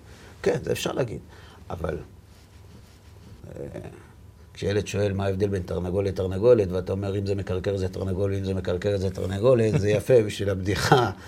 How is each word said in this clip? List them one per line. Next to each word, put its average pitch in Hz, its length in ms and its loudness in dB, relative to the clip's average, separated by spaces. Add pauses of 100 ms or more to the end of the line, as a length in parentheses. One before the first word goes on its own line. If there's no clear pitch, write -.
(440)
כן, - 200 2
זה - 80 -2
אפשר - 200 -2
להגיד. 113 280 -4 (500)
אבל, 82 280 -6 (1600)
אה, 69 240 -12 (760)
כשילד 98 340 -2
שואל 101 260 0
מה 98 120 -2
ההבדל 98 240 2
בין 95 140 -2
תרנגול 87 420 -2
לתרנגולת, 95 640 4
ואתה 92 200 -2
אומר, 98 260 -2
"אם 98 80 -2
זה 98 100 0
מקרקר 95 420 -2
זה 92 120 -2
תרנגול, 95 440 -2
ואם 98 100 -2
זה 95 100 -2
מקרקר 92 440 -2
זה 95 120 0
תרנגולת", 104 720 2
זה 104 80 2
יפה 107 340 6
<laughs> - 20 0
בשביל 101 240 -2
הבדיחה, 101 640 2 (160)